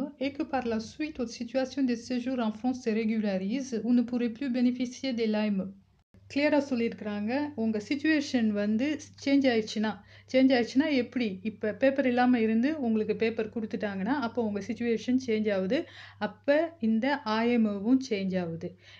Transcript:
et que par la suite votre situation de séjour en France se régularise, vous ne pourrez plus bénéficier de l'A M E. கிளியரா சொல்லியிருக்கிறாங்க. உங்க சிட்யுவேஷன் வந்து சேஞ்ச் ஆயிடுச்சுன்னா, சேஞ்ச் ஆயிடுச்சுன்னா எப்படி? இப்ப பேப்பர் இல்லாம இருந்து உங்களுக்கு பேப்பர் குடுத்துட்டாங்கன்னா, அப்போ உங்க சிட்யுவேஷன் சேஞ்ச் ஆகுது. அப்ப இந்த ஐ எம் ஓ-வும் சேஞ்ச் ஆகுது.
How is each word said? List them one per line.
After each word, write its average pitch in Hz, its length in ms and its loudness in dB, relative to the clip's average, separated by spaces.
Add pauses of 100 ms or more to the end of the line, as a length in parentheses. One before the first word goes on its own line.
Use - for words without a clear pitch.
(200)
et 277 140 -2
que 302 100 -4
par 254 220 -2
la 226 140 -2
suite 302 380 -8
votre 233 220 -6
situation 262 440 -2
de 240 120 2
séjour 247 440 -4
en 220 120 0
France 254 320 -2
se 233 60 -2
régularise, 214 800 -2 (140)
vous 240 100 2
ne 247 80 6
pourrez 240 280 -2
plus 277 200 -6
bénéficier 247 640 0
de 226 120 0
l'A 214 200 0
M 208 160 0
E. 190 240 -10 (440)
கிளியரா 294 320 4
சொல்லியிருக்கிறாங்க. 220 680 -2 (240)
உங்க 220 240 0
சிட்யுவேஷன் 294 760 0
வந்து 208 320 0 (320)
சேஞ்ச் 277 300 4
ஆயிடுச்சுன்னா, 220 440 0 (380)
சேஞ்ச் 262 240 6
ஆயிடுச்சுன்னா 247 420 2
எப்படி? 240 320 0 (160)
இப்ப 214 300 -4
பேப்பர் 269 360 4
இல்லாம 247 300 4
இருந்து 226 300 4 (100)
உங்களுக்கு 220 360 0
பேப்பர் 220 380 -2
குடுத்துட்டாங்கன்னா, 214 680 -4
அப்போ 233 240 -4
உங்க 202 180 -2
சிட்யுவேஷன் 233 600 0
சேஞ்ச் 220 320 0
ஆகுது. 190 260 0 (400)
அப்ப 214 360 0 (260)
இந்த 220 240 2 (260)
ஐ 220 200 0
எம் 233 180 4
ஓ-வும் 208 320 2
சேஞ்ச் 196 380 -2
ஆகுது. 170 300 -6 (300)